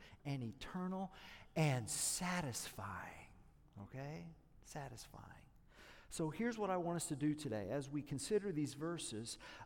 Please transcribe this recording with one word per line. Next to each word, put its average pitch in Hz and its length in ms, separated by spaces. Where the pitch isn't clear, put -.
and 139 180
eternal 185 680
and 135 340
satisfying. 156 1000
Okay? 147 420
Satisfying. - 580
So 160 180
here's 226 300
what 202 100
I 185 80
want 170 200
us 160 100
to 156 80
do 147 180
today. 110 380
As 135 180
we 143 140
consider 202 480
these 147 240
verses, 143 640